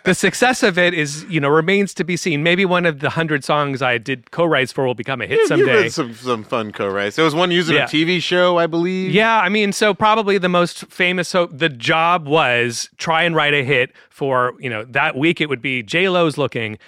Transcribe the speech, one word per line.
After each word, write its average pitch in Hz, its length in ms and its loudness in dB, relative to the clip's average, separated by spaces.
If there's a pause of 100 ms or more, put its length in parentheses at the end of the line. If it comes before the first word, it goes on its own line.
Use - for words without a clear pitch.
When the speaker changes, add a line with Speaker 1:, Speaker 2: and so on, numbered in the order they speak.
Speaker 1:
the 185 100 2
success 247 480 0
of 185 160 2
it 175 160 2
is, 151 340 -4
you 160 120 -2
know, 143 80 2
remains 180 460 2
to 180 100 -6
be 170 120 -2
seen. 147 280 -2
Maybe 180 200 2
one 175 220 2
of 147 140 -2
the 143 100 -2
hundred 156 320 -2
songs 143 400 -2
I 123 160 0
did 123 320 -8
co-writes 156 400 0
for 139 160 -2
will 127 80 -2
become 127 260 -8
a 101 60 -6
hit - 80 -6
Speaker 2:
You, 453 60 2
you've 427 80 2
Speaker 1:
someday. - 260 4
Speaker 2:
written - 160 2
some, 120 240 -6
some 117 300 -4
fun 110 260 -4
co-writes. 101 460 -4
There 160 80 4
was 151 100 2
one 180 160 0
used 170 200 0
in 143 40 2
Speaker 1:
Yeah. 139 120 2
Speaker 2:
a - 20 -12
T 156 160 0
V 175 160 0
show, 180 380 2
I 170 100 2
believe. 185 420 -2
Speaker 1:
Yeah, 220 300 2
I 180 80 2
mean, 202 240 0
so 214 200 2
probably 214 460 2
the 185 100 0
most 175 380 0
famous, 180 420 -2
so 175 180 2
the 160 240 -2
job 160 580 0
was 123 600 0 (100)
try 165 260 0
and 170 100 0
write 147 200 2
a 143 100 0
hit 135 260 0 (200)
for, 127 500 -2
you 131 100 -8
know, 110 140 -8
that 139 320 -2
week 160 240 0
it 151 80 0
would 131 140 -2
be 127 200 -4
J-Lo's 170 560 0
looking, 113 500 -4